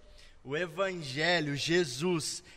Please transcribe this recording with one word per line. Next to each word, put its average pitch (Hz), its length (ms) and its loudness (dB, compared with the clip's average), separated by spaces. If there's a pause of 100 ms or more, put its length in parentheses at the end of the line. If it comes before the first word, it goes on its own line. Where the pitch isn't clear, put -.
(420)
o 135 140 -6
evangelho, 165 1000 0
Jesus, 160 840 0 (140)